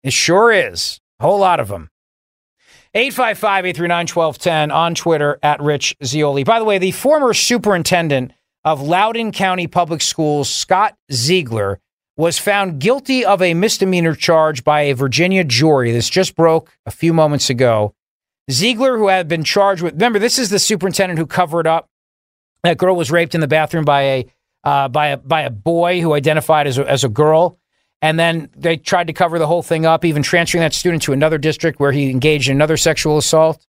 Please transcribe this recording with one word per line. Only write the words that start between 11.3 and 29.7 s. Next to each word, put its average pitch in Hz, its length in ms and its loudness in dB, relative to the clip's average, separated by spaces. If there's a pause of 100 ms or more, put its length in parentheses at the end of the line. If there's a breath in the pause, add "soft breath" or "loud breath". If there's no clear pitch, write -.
was 160 220 -2
found 196 420 -2
guilty 262 420 0
of 185 200 2
a 175 100 2
misdemeanor 180 600 0
charge 156 500 0
by 151 180 2
a 143 120 0
Virginia 165 500 0
jury. 131 480 2
This 117 160 -2
just 185 260 -2
broke 160 400 0 (120)
a - 40 -12
few 165 220 0
moments 151 380 2
ago. 117 440 0 (560)
Ziegler, 233 460 0
who 208 120 0
had 185 200 0
been 160 160 -2
charged 196 380 0
with, 165 100 -4
remember, 208 260 0
this 233 200 0
is 233 100 -2
the 196 100 0
superintendent 185 600 -2
who 160 80 -2
covered 165 400 -2
up 160 240 0 (720)
that 170 160 2
girl 180 180 2
was 147 140 -2
raped 170 240 0
in 165 80 0
the 147 40 0
bathroom 156 380 0
by 143 180 2
a, 135 240 0 (380 soft breath)
uh, 139 240 0
by 147 200 0
a, 139 100 -2
by 151 240 -2
a 127 80 -4
boy 170 500 0
who 160 140 0
identified 151 520 0
as 131 120 -2
a, 135 120 -2
as 135 140 2
a 120 60 -2
girl. 156 480 2 (440)
And 156 160 0
then 165 380 -2
they 160 200 -2
tried 175 300 -2
to 165 80 -8
cover 170 240 0
the 156 80 0
whole 170 160 0
thing 160 240 -2